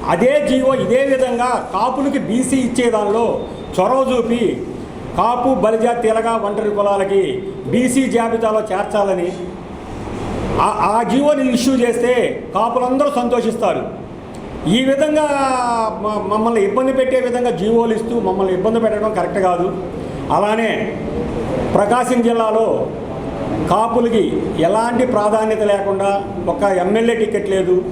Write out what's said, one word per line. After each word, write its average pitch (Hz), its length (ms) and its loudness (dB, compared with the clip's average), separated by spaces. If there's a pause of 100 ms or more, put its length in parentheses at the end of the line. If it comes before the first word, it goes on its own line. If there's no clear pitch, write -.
(120)
అదే 254 380 2
జీవో 262 240 2
ఇదే 226 280 2 (100)
విధంగా 247 600 0
కాపులకి 262 440 0
బీసీ 240 380 0
ఇచ్చే 240 340 2
దానిలో 214 500 0 (360)
చొరవ 226 240 2 (100)
చూపి, 233 560 0 (520)
కాపు, 247 320 2 (100)
బలిజ, 226 260 2 (160)
తెలగ, 220 260 2 (180)
ఒంటరి 208 240 -2
కులాలకి 196 520 2 (440)
బీసీ 254 360 2 (120)
జాబితాలో 226 460 0 (120)
చేర్చాలని 190 560 0 (1300)
ఆ, 156 60 2 (240)
ఆ 226 120 2
జీవోని 269 500 2
ఇష్యూ 254 220 2
చేస్తే 240 380 2 (420)
కాపులందరూ 254 560 2 (100)
సంతోషిస్తారు. 220 640 0 (840)
ఈ 240 220 2
విధంగా 302 360 2 (760)
మ-, 208 280 -2
మమ్మల్ని 220 320 2
ఇబ్బంది 262 280 2
పెట్టే 254 280 2
విధంగా 247 300 0
జీవోలు 220 440 2
ఇస్తూ 226 260 -2
మమ్మల్ని 190 340 0
ఇబ్బంది 220 260 2
పెట్టడం 214 340 0
కరెక్ట్ 180 240 -2
కాదు. 180 280 2 (680)
అలానే 214 340 2 (1040)
ప్రకాశం 240 480 2
జిల్లాలో 226 440 2 (1040)
కాపులకి 226 720 2 (260)
ఎలాంటి 226 380 2
ప్రాధాన్యత 214 560 2
లేకుండా 196 460 0 (400)
ఒక 170 140 -2
ఎమ్మెల్యే 202 520 2
టికెట్ 208 340 -2
లేదు 185 440 2